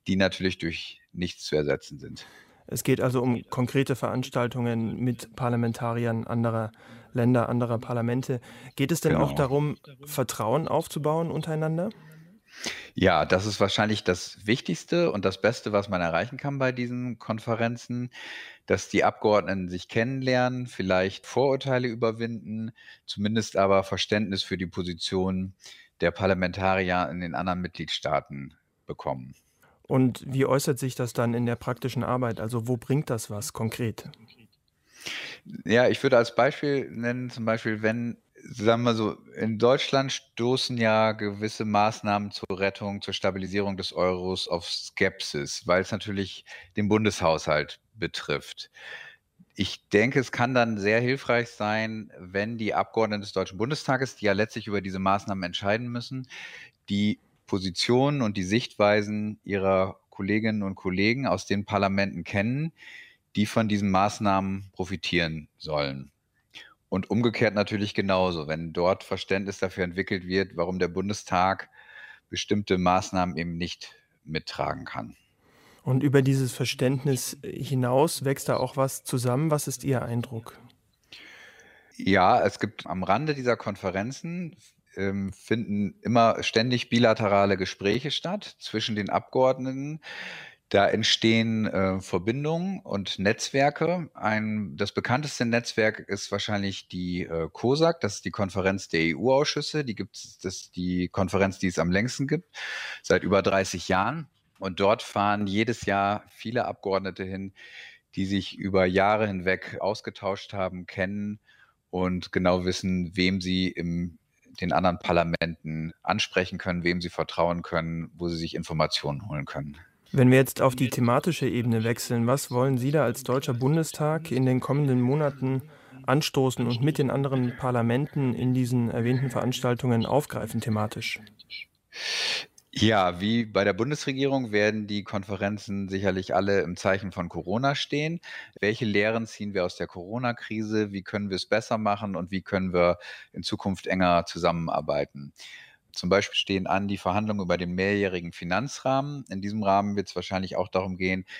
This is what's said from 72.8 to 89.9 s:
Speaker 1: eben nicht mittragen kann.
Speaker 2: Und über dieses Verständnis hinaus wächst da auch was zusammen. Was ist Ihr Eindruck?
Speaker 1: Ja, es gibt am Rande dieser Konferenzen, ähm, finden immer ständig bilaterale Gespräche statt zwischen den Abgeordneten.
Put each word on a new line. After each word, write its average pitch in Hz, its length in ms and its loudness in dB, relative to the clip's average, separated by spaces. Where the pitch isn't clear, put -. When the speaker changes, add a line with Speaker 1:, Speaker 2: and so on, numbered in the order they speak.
Speaker 1:
eben 85 200 -4
nicht - 380 -8
mittragen 73 640 -6
kann. - 300 -10
Speaker 2:
Und 131 200 2
über 139 180 6
dieses 135 300 2
Verständnis 131 920 0
hinaus 131 800 0
wächst 139 240 -2
da 123 80 2
auch 127 180 -2
was 135 280 -2
zusammen. 131 480 0
Was 147 160 0
ist - 160 -6
Ihr 127 180 0
Eindruck? 117 580 -6
Speaker 1:
Ja, 98 460 6
es - 180 0
gibt - 280 -6
am 92 160 -4
Rande 143 320 0
dieser 123 200 0
Konferenzen, 117 1000 -6
ähm, 98 360 -2
finden 104 720 -2
immer 113 400 6
ständig 120 480 0
bilaterale 107 680 6
Gespräche 104 540 0
statt - 500 -6
zwischen 107 360 -4
den 101 160 -2
Abgeordneten. 131 920 0